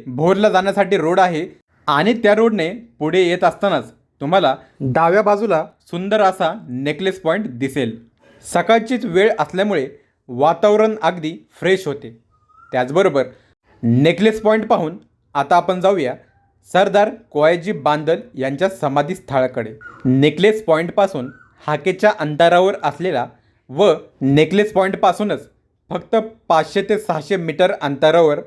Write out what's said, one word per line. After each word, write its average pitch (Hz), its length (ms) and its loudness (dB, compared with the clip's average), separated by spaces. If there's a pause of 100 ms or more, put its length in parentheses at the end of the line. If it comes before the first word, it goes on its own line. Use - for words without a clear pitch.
भोरला 180 400 2
जाण्यासाठी 196 480 0
रोड 170 240 0
आहे 175 260 0 (420)
आणि 156 260 2
त्या 214 200 2
रोडने 214 340 0 (300)
पुढे 160 240 0
येत 180 220 0
असतानाच 165 460 0 (300)
तुम्हाला 151 340 2 (280)
डाव्या 165 400 2
बाजूला 202 420 0 (180)
सुंदर 196 400 -2
असा 190 300 0 (160)
नेकलेस 151 520 -4
पॉइंट 180 280 -2
दिसेल. 123 480 -6 (480)
सकाळचीच 226 600 0
वेळ 196 340 2
असल्यामुळे 165 500 -2 (400)
वातावरण 208 760 2
अगदी 165 340 -4 (240)
फ्रेश 190 260 0
होते. 120 300 -10 (560)
त्याचबरोबर 139 540 0 (560)
नेकलेस 170 580 2
पॉइंट 220 260 0
पाहून 170 320 -2 (360)
आता 143 220 0
आपण 180 240 0
जाऊया 170 340 0 (560)
सरदार 196 380 2 (220)
कोयाजी 160 420 0
बांदल 151 480 -2 (140)
यांच्या 139 360 -4
समाधीस्थळाकडे. 135 1000 -4 (320)
नेकलेस 151 600 2
पॉइंटपासून 160 640 0 (360)
हाकेच्या 180 540 0
अंतरावर 170 640 2
असलेला 151 440 -4 (440)
व 165 220 4 (280)
नेकलेस 156 520 2
पॉइंटपासूनच 190 760 -2 (440)
फक्त 175 260 -4 (320)
पाचशे 160 340 0
ते 202 160 -2
सहाशे 180 380 -4
मीटर 165 360 0
अंतरावर 151 760 2